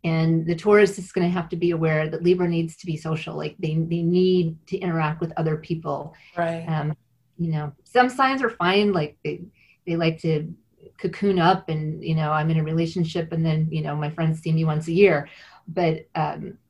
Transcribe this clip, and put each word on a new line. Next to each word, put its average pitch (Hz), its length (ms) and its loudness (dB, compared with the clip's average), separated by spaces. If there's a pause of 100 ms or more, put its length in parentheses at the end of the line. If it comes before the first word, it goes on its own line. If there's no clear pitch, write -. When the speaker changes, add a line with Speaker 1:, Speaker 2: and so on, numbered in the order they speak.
Speaker 1:
And 160 420 2
the 170 80 0
Taurus 208 440 4
is 180 140 -14
gonna 175 180 0
have 175 180 -2
to 170 80 -6
be 175 140 2
aware 156 380 2
that 156 140 -6
Libra 180 240 4
needs 165 300 -2
to - 100 -16
be 160 100 -4
social. 160 400 -6
Like, 156 220 -8
they, 156 160 -4
they 165 280 0
need 180 640 2
to 185 100 -6
interact 160 440 -2
with 165 160 -6
other 160 200 0
people. 151 580 -8 (220)
Speaker 2:
Right. 165 320 -4
Speaker 1:
Um, 156 260 -2 (440)
you 165 140 -2
know, 151 200 -4 (120)
some 254 260 2
signs 262 320 0
are 226 80 0
fine. 202 420 2
Like, 151 320 -2
they, 151 200 -6 (420)
they 170 100 -2
like 165 240 0
to 160 340 -2 (440)
cocoon 196 400 0
up 185 300 2
and, 156 360 -6
you 160 100 0
know, 156 180 0
I'm 156 180 2
in 160 80 2
a 156 60 0
relationship 165 680 -2
and 165 120 -2
then, 160 260 0
you 156 120 -4
know, 151 140 -4
my 151 140 -4
friends 160 300 -2
see 160 120 -2
me 160 120 2
once 156 240 -2
a 165 40 -2
year. 170 360 4 (400)
But, 160 460 -2
um, 160 440 -6 (120)